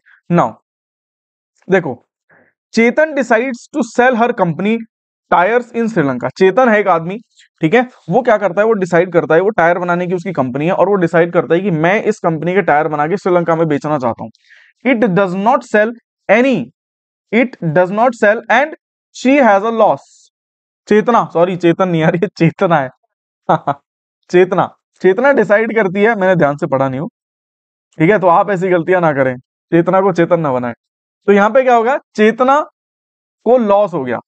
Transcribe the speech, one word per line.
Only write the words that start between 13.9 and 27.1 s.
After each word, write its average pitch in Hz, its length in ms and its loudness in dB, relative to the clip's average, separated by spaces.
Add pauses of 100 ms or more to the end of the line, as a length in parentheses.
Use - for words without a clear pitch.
चाहता 117 260 -6
हूँ। 110 60 -16 (560)
It 247 180 0
does 190 300 0
not 214 260 0 (140)
sell 214 160 2 (400)
any, 226 340 2 (680)
it 208 400 -2
does 180 160 2
not 226 200 0 (140)
sell 214 140 2 (120)
and 269 180 0 (560)
she 277 200 4
has 196 180 4
a 233 100 -2
loss। 196 260 2 (880)
चेतना, 208 440 2
सॉरी, 175 240 0
चेतन 175 320 0
नहीं 165 140 0
यार, 165 140 0
ये 185 120 -2 (100)
चेतना 165 400 0
है। 131 100 -4 (640)
<laughs> 156 220 -2 (580)
चेतना, 180 440 0 (280)
चेतना 240 300 2
डिसाइड 220 420 0
करती 190 280 -2
है, 226 120 2
मैंने 190 220 0
ध्यान 147 200 0
से 170 100 -6
पढ़ा 135 220 -2
नहीं 131 120 -6
हूं, 180 80 -10 (880)